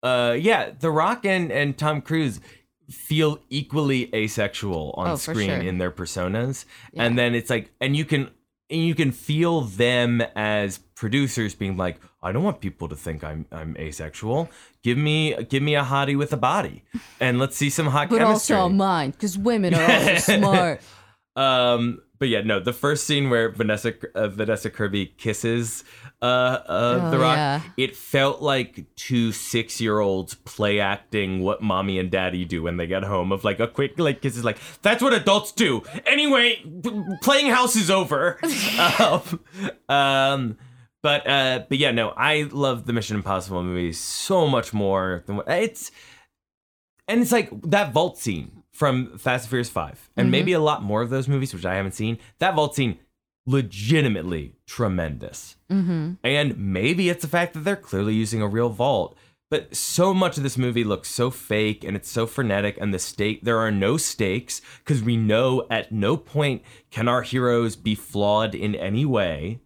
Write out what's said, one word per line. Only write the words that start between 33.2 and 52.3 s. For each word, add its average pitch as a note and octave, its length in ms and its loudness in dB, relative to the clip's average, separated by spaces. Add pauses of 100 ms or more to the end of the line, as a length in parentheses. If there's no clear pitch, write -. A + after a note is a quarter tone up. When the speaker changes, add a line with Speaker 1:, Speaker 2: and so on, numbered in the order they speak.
Speaker 1:
of, F#2+ 100 -4
like, G2+ 160 0
a A2+ 80 0
quick, C#3 320 -4
like, D3 220 0
kiss A#2+ 160 -4
is A#2+ 80 -6
like, G#2+ 120 -2 (240)
"That's A#3 220 2
what C4 100 4
adults G3+ 380 2
do. C#3+ 320 0 (220)
Anyway, C4 580 2 (180)
p-, G#3 220 -4 (180)
playing C#4+ 300 4
house B3 240 4
is G3 160 2
over." E3+ 520 0
<laughs> E4 60 0 (480)
Um, - 420 2 (500)
um, C3+ 680 2 (460)
but, D3 240 0
uh, C3 420 2
but C#3 80 0
yeah, C#3 140 4
no, A#2 240 0
I D3+ 360 2
love B2+ 340 0
the A#2 80 -2
Mission G#2+ 240 -2
Impossible F#2+ 440 -2
movies F2+ 380 -2
so - 480 0
much B2 260 0
more F#2+ 540 0
than G2+ 80 -6
what, - 140 -6
it's, A3 420 -4 (1160)
and A#3 120 4
it's A#3 120 2
like A3+ 160 2 (140)
that F3 300 2
vault D#3 240 2
scene - 540 -6
from B2+ 460 0
Fast B2 280 -2
and A2 40 -14
Furious A#2+ 200 -2
five, - 480 -8
and B2 80 4
Speaker 2:
Mm-hmm. B2 60 6
Speaker 1:
maybe F3+ 220 2
a E3 60 2
lot D3+ 240 2
more G#2 180 0
of A#2 80 -2
those C3+ 200 -2
movies, C3+ 240 0
which F2 120 -8
I F2+ 100 0
haven't G2 180 -2
seen, A2+ 240 -4 (220)